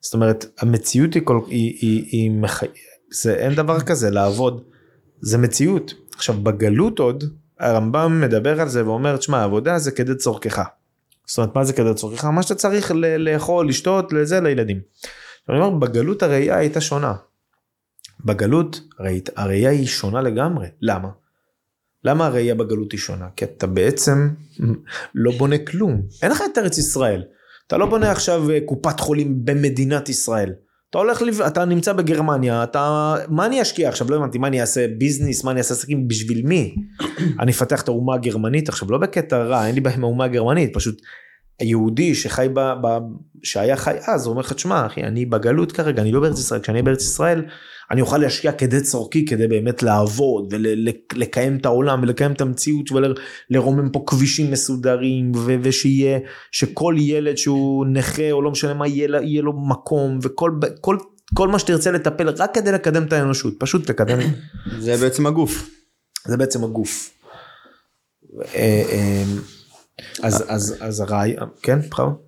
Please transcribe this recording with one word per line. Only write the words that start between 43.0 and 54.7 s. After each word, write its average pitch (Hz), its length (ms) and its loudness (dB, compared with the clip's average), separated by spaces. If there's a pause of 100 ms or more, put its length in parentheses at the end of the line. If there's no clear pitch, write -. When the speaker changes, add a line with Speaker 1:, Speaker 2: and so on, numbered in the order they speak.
Speaker 1:
שהיה - 320 0
חי - 200 -2 (120)
אז, 151 180 0
הוא 117 60 -2
אומר 123 100 -2
לך, 131 120 -6
"תשמע, 170 320 0
אחי, - 180 -6
אני 113 220 -2
בגלות 123 460 2
כרגע, 151 300 0
אני 107 100 2
לא 127 80 2
בארץ 147 200 0
ישראל, 117 220 -4
כשאני 110 200 -2
בארץ 131 200 2
ישראל, 165 420 0 (480)
אני 127 100 2
אוכל 139 160 2
להשקיע 147 340 2
כדי 135 300 2
צורכי, 139 440 0
כדי 113 220 0
באמת 113 360 0
לעבוד, 104 720 2
ול-, 110 140 0
ל-, 110 220 0 (260)
לקיים 127 420 0
את 131 80 -4
העולם, 131 380 2
ולקיים 123 280 2
את 139 100 -2
המציאות, 139 480 -2 (600)
ולרומם 135 380 2
פה 139 180 -4
כבישים 139 440 2
מסודרים, 127 840 0